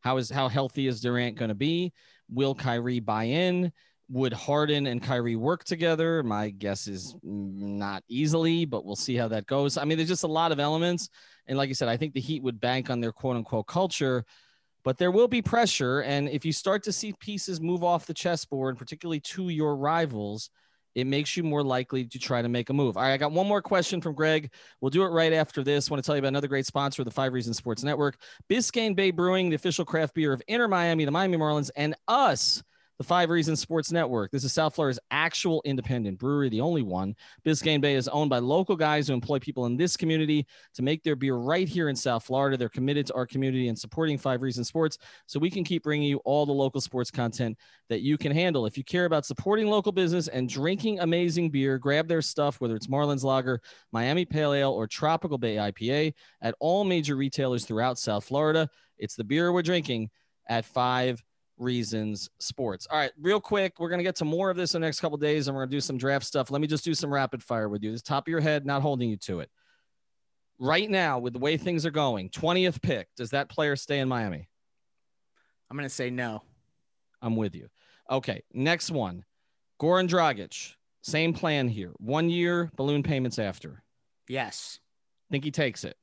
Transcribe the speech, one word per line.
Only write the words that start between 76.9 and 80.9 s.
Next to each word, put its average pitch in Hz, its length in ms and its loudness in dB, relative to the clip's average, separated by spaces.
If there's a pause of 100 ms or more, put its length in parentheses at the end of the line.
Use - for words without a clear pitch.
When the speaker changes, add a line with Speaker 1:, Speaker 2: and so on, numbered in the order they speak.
Speaker 1:
I'm 113 140 0
with 104 180 -2
you. 57 140 -16 (420)
Okay, 127 320 -2 (100)
next 156 380 -2
one. 101 340 -4 (560)
Goran 180 280 4
Dragic, 156 680 -2 (280)